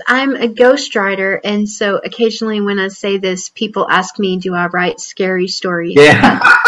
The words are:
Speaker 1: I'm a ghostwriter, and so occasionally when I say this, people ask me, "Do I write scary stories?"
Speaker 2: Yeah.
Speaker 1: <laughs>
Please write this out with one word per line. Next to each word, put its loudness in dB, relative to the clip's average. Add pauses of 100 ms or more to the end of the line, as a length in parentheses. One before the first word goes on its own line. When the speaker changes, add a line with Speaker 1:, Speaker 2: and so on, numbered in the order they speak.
Speaker 1:
I'm 0
a -2
ghostwriter, 0
and -2
so -2
occasionally -2
when -2
I -2
say -4
this, -6
people -4
ask -2
me, -2
"Do -4
I -2
write -2
scary -2
stories?" -4
Speaker 2:
Yeah. 6
Speaker 1:
<laughs> 6 (180)